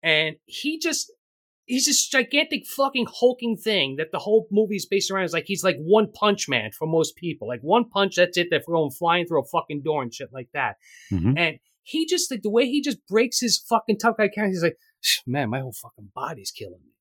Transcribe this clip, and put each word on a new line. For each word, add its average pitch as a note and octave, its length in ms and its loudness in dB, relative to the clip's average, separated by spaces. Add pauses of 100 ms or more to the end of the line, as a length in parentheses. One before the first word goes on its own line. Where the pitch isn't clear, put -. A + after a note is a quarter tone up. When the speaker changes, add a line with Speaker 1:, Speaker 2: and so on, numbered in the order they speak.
Speaker 1:
And D#3 340 2 (100)
he D#4 320 -6
just, - 340 -4 (540)
he's B3+ 200 0
this - 220 2
gigantic C#4+ 580 0
fucking C4+ 400 0 (140)
hulking A#3+ 380 2
thing D3+ 380 0
that D#3 160 -4
the - 80 -4
whole G#3+ 300 2
movie G3+ 260 2
is F#3 100 -6
based G3 240 -2
around. F#3+ 140 0
Is E3 100 -4
like, D#3+ 120 -2
he's G3 160 -4
like F3+ 140 2
One F#3+ 340 4
Punch G3+ 380 0
Man A2+ 240 -2
for - 160 -6
most D#3+ 280 0
people. D#3+ 300 -8
Like, B2 140 -6
one G#3 300 4
punch, G3 260 0
that's F3+ 220 4
it. F3 100 0
They're D#3+ 180 0
going D#3+ 260 0
flying E3+ 340 0
through E3 160 0
a - 40 -4
fucking D3+ 360 -4
door D3 200 -2
and A#2+ 120 -8
shit B2+ 180 -12
like B2+ 220 -14
that. B2+ 220 -2 (360)
Speaker 2:
Mm-hmm. G2 240 2
Speaker 1:
And D#3+ 220 0 (240)
he D#4+ 240 -4
just, F4 240 -2
like, A#3+ 120 -6
the G#3+ 80 -2
way A#3 160 4
he C4+ 140 0
just C#4 260 -6
breaks A3+ 340 0
his A#3 180 0
fucking A3+ 400 0
tough A3+ 180 2
guy G#3 120 2
character, G#3 240 -2
he's F3 100 -2
like, E3+ 160 0 (480)
"Man, B2+ 240 -2
my B2+ 100 -4
whole C3 140 -8
fucking G#2+ 400 -20
body's C3+ 360 -10
killing F2+ 320 -16
me." - 180 -20